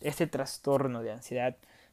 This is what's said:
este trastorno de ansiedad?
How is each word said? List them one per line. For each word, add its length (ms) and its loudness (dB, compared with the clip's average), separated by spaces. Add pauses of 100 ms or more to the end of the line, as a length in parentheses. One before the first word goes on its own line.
este 260 0
trastorno 760 0
de 100 -4
ansiedad? 440 -2 (360)